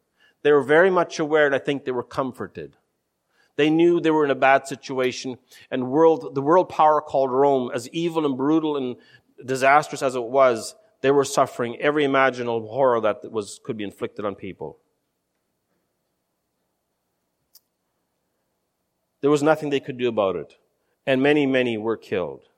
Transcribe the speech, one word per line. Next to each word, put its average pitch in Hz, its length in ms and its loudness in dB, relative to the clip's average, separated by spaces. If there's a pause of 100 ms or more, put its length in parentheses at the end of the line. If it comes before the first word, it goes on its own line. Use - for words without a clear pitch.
(440)
They 147 80 4
were 147 100 6
very 160 300 4
much 170 260 -2
aware, 151 300 2
and 139 80 0
I 131 40 -2
think 139 240 -6
they 139 80 -6
were 123 120 -6
comforted. 104 760 -10 (800)
They 151 160 2
knew 170 280 4
they 156 120 0
were 156 120 0
in 139 80 0
a 135 40 0
bad 135 320 2
situation, 127 720 -6 (320)
and 127 180 -4
world, 156 460 2
the 139 80 -2
world 165 260 2
power 156 320 2
called 135 300 -2
Rome, 135 420 2
as 123 160 -8
evil 165 340 -4
and 139 140 -2
brutal 151 400 0
and 123 200 -8 (460)
disastrous 135 600 2
as 131 120 -2
it 123 80 -4
was, 123 520 2 (260)
they 135 100 2
were 139 140 4
suffering 123 540 -4
every 147 240 0
imaginable 123 680 0
horror 123 320 2
that 107 300 -4
was, 104 320 -8
could 117 140 -10
be 104 60 -8
inflicted 104 420 -10
on 101 80 -4
people. 82 460 -16 (4000)
There 143 80 2
was 147 140 2
nothing 151 260 0
they 139 100 -2
could 131 180 -10
do 120 100 -2
about 101 280 0
it, 80 220 -12 (480)
and 131 160 0
many, 147 240 2
many 127 320 0
were 107 200 -4
killed. 82 500 -8 (100)